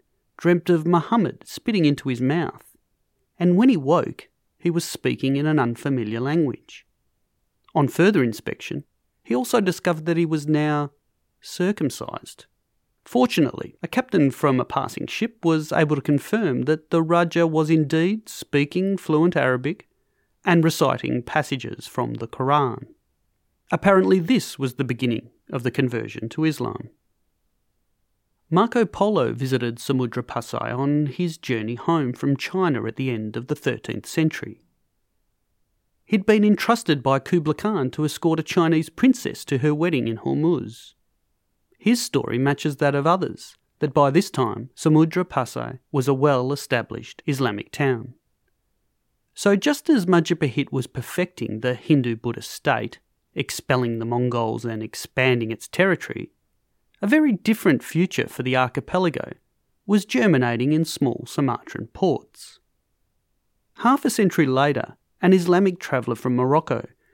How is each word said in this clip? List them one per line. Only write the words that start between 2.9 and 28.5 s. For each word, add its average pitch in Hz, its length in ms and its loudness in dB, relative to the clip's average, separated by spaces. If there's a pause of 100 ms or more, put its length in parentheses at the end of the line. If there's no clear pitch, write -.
and 175 180 4
when 254 120 6
he 220 80 4
woke, 147 520 -2 (300)
he 175 100 -2
was 165 140 0
speaking 135 520 -2
in 143 100 -2
an 156 120 2
unfamiliar 120 600 -2
language. 143 640 -4 (880)
On 143 140 4
further 180 360 4
inspection, - 600 -6 (400)
he 226 120 -4
also 240 260 0
discovered 170 440 -2
that 165 120 0
he 170 80 2
was 151 220 -2
now 151 440 0 (500)
circumcised. - 1040 -6 (600)
Fortunately, - 760 0
a 175 60 -8
captain 170 440 0
from 135 280 0
a - 60 0
passing - 420 -8
ship - 380 -4
was 160 260 0
able 151 240 2
to 139 60 -2
confirm 147 640 0
that 156 260 -2
the 165 120 2
Raja 170 460 2
was 156 220 0
indeed 165 580 2
speaking 180 720 -2
fluent 165 380 2
Arabic 131 520 0 (560)
and 175 200 4
reciting 127 600 0
passages - 640 -4
from 117 280 -6
the 113 120 -8
Quran. 131 600 -2 (840)
Apparently 190 480 4
this 180 400 0
was 131 160 -4
the 139 80 -2
beginning 120 460 -4 (220)
of 127 120 -6
the 120 80 -2
conversion 113 580 -4
to 156 160 -4
Islam. 120 440 -6 (1600)
Marco 220 360 2